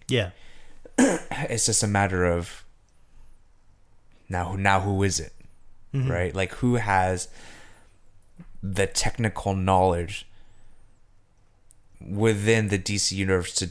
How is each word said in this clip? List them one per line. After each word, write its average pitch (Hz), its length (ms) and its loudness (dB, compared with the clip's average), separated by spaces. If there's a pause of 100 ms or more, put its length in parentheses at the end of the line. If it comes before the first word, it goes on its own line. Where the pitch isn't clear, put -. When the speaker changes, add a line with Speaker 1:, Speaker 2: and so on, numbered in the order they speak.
Speaker 1:
Yeah. 107 220 0 (680)
Speaker 2:
<clears throat> - 0 -
It's 160 680 0
just - 180 2
a - 20 2
matter 98 400 2
of 85 380 -2 (1600)
now, 90 280 -4
now 98 240 4
who 98 240 0
is 95 160 0
it? - 120 -12 (640)
Speaker 1:
Mm-hmm. 135 160 0
Speaker 2:
Right? 85 240 -2
Like, 95 200 -2
who 123 200 2
has 95 540 2 (1300)
the 95 260 -2
technical - 680 -2
knowledge 92 720 2 (1700)
within 107 680 2
the 101 100 2
D 101 200 -4
C - 180 -2
universe 95 380 0
to, 95 160 -2